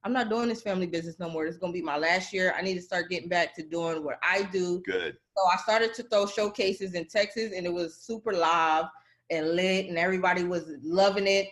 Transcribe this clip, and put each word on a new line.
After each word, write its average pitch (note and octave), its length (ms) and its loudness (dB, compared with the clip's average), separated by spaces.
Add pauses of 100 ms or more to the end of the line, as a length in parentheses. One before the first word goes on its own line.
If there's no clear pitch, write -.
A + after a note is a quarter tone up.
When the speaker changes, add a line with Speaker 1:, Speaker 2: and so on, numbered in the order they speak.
Speaker 1:
I'm A3+ 80 0
not B3 160 0
doing A#3 180 0
this A#3 140 -2
family F#3 260 -2
business E3 320 -6
no E3+ 100 -6
more. D#3+ 160 -4
This E3+ 100 -4
is F3 40 -20
gonna F3 140 -4
be F3+ 80 -4
my D3+ 160 -2
last E3+ 340 0
year. F#3 240 0
I D#3+ 60 -4
need F#3+ 140 -2
to F3+ 60 -6
start F3 280 -4
getting F3 180 -4
back E3+ 280 0
to E3+ 80 -10
doing E3 400 -4
what C#3+ 180 -6
I F#3+ 220 2
do." F3+ 420 -2
Speaker 2:
Good. F3 320 -2 (200)
Speaker 1:
So G3 100 4
I F3+ 100 4
started A3 380 2
to A#3+ 80 -8
throw G3+ 240 2
showcases G3 680 -2
in E3 120 -4
Texas, G#3 480 -2
and F3+ 100 -6
it F3 80 -2
was E3+ 220 -4
super A3+ 380 -6
live E3 520 4 (440)
and E3 260 0
lit, F#3+ 320 2
and E3+ 100 -4
everybody F3+ 460 2
was F3 220 -2 (160)
loving G3 460 4
it. G3 240 4